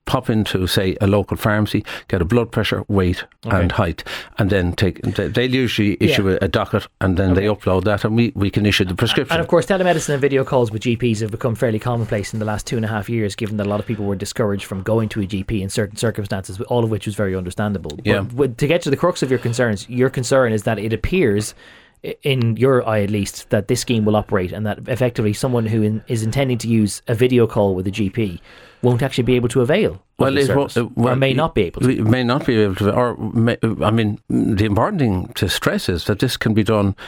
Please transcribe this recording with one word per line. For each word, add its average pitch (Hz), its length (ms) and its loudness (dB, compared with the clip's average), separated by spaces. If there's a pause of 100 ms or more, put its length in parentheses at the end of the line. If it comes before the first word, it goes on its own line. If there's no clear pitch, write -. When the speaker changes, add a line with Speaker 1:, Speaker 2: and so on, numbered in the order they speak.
Speaker 1:
pop - 240 -2
into, 101 380 0
say, 95 340 0
a 101 60 2
local 101 300 2
pharmacy, 107 480 0 (240)
get 95 120 0
a 85 40 0
blood 117 260 2
pressure, 101 380 -2
weight 92 380 0 (200)
Speaker 2:
Okay. 95 140 2
Speaker 1:
and 87 100 2
height, 85 320 -2 (360)
and 101 120 2
then 90 220 2
take, 90 300 0
they, 95 260 -2
they'll 123 260 0
usually 110 460 2
issue 101 280 2
Speaker 2:
Yeah. 92 140 2
Speaker 1:
a, 98 40 2
a - 20 2
docket 104 400 -2 (120)
and 92 160 2
then 95 180 2
they 98 140 2
Speaker 2:
Okay. 101 220 0
Speaker 1:
upload 92 140 2
that 104 200 0
and 110 120 0
we, 117 180 2
we 101 160 0
can 104 160 2
issue 101 180 2
the 90 120 -4
prescription. 143 400 0
Speaker 2:
And 165 40 0
of 165 60 -2
course, 165 200 2
telemedicine 180 480 0
and 135 60 -2
video 135 220 4
calls 120 300 0
with 107 100 -6
G 120 140 2
Ps 113 240 0
have 110 100 -4
become 113 240 -4
fairly 110 240 0
commonplace 117 300 -2 (240)
in 113 60 -4
the 107 60 -4
last 107 220 -4
two 131 100 -4
and 110 80 -2
a 107 40 -2
half 107 220 -4
years, 107 240 -2
given 107 240 -6
that 101 80 -2
a - 20 -2
lot 104 120 0
of - 60 -8
people 104 200 -4
were 101 100 -2
discouraged 101 480 -4
from 95 180 -8
going 110 280 0
to 110 100 -4
a 98 60 -2
G 92 180 -4
P 104 180 -4
in 95 60 -4
certain 104 280 -4
circumstances, 98 640 -4
all 120 200 0
of 110 80 0
which 104 160 -4
was 107 80 -4
very 98 220 -2
understandable. 92 600 -4
But - 100 -8
Speaker 1:
Yeah. 104 140 2 (140)
Speaker 2:
with, 127 240 0
to 147 80 0
get 170 160 2
to 151 80 -4
the 139 60 0
crux - 260 0
of 131 80 0
your 127 80 2
concerns, 117 500 -2
your 127 220 2
concern 127 420 2
is 107 100 0
that 113 160 0
it 110 160 -4
appears, 107 600 0 (480)
i-, - 200 -10
in 120 340 0
your 123 320 2
eye 107 140 2
at 101 80 0
least, 104 400 -4
that 104 180 0
this 120 120 0
scheme 110 260 0
will 107 100 4
operate 101 360 -2
and 107 140 -6
that - 220 -6
effectively 120 460 0
someone 120 320 -2
who 107 160 0
in, 107 260 0
is 113 140 -2
intending 127 360 0
to 113 100 -6
use 110 400 2
a 120 60 0
video 120 320 4
call 101 280 2
with 92 120 -2
a 101 40 -4
G 101 180 -2
P 95 320 -4 (400)
won't 123 220 2
actually 131 220 0
be 127 120 4
able 120 140 2
to 135 100 2
avail 143 320 2
of 98 80 -14 (180)
Speaker 1:
Well, 135 140 2
Speaker 2:
the 139 80 2
Speaker 1:
it 131 160 2
won't, 139 140 0
Speaker 2:
service, 120 200 -2
Speaker 1:
uh, - 40 -16
well, 120 180 2
Speaker 2:
or 123 40 0
may 135 160 2
Speaker 1:
it 131 40 -2
Speaker 2:
not 156 180 0
be 107 100 2
able - 180 -4
to. 127 80 4
Speaker 1:
it 110 160 0
may 123 180 4
not 123 220 0
be 120 100 4
able 101 200 2
to, 101 140 2
or 120 280 0
may, 113 400 0 (240)
I 101 80 2
mean, 110 280 2 (120)
the 113 340 2
important 127 360 0
thing 95 340 0
to 98 160 -2
stress - 400 -2
is 87 140 -2
that 104 160 -2
this 131 180 -2
can 113 160 0
be 107 100 2
done 104 320 2 (120)